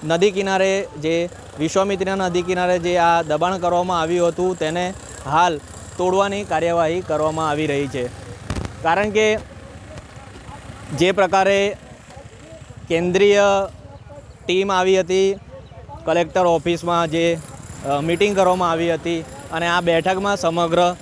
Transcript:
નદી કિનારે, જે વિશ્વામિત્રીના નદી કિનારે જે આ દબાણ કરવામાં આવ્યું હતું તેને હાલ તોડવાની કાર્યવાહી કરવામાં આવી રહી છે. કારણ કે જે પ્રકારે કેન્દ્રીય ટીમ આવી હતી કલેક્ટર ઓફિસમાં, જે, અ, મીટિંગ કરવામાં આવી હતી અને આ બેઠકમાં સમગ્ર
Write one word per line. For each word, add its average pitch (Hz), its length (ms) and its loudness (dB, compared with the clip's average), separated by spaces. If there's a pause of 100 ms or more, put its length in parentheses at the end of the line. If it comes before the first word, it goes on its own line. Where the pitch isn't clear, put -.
નદી 170 280 4
કિનારે, 190 560 2 (140)
જે 165 280 0 (300)
વિશ્વામિત્રીના 190 560 0
નદી 180 260 0
કિનારે 180 380 0
જે 175 180 0
આ 170 240 4
દબાણ 160 360 0
કરવામાં 175 440 0
આવ્યું 170 260 2
હતું 180 300 0
તેને 175 360 -2 (320)
હાલ 160 340 2 (380)
તોડવાની 196 460 0
કાર્યવાહી 170 580 0
કરવામાં 156 480 -2
આવી 151 180 -2
રહી 143 200 -2
છે. 131 200 -6 (760)
કારણ 208 260 2
કે 214 280 2 (1600)
જે 175 140 4
પ્રકારે 196 680 2 (1080)
કેન્દ્રીય 185 540 4 (1040)
ટીમ 196 260 0
આવી 190 280 4
હતી 190 400 0 (680)
કલેક્ટર 170 400 2
ઓફિસમાં, 170 640 2
જે, 165 320 0 (460)
અ, 143 140 0
મીટિંગ 175 360 2
કરવામાં 185 360 4
આવી 165 220 0
હતી 165 300 -4 (280)
અને 160 160 -2
આ 175 140 2
બેઠકમાં 185 560 2
સમગ્ર 175 640 2